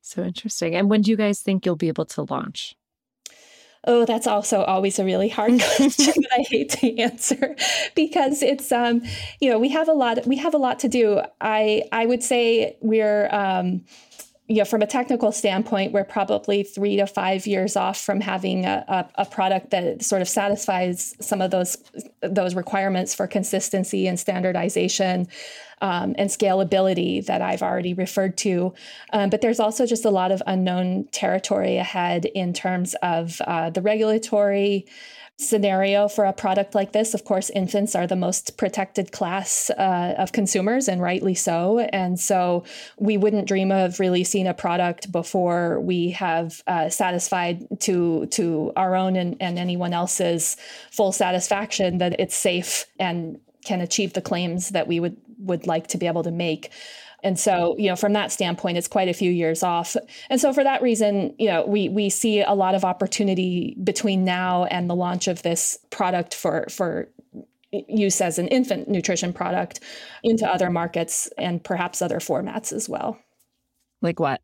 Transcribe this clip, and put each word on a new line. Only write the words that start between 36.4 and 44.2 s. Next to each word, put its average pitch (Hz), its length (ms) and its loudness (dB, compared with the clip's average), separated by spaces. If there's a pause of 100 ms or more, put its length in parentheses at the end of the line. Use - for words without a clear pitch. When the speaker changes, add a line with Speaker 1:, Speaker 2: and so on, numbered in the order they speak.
Speaker 2:
like 196 160 0
this. 220 220 2
Of 208 100 -4
course, 190 260 0
infants 202 460 0
are 180 100 0
the 185 80 0
most 180 440 -2
protected 190 520 -2
class, 190 600 -4
uh, 180 480 0
of 185 120 -2
consumers, 214 560 0
and 180 160 0
rightly 185 320 0
so. 180 460 0
And 185 400 -2
so 180 420 2 (360)
we 208 180 2
wouldn't 208 320 2
dream 190 240 2
of 185 260 2
releasing 185 480 2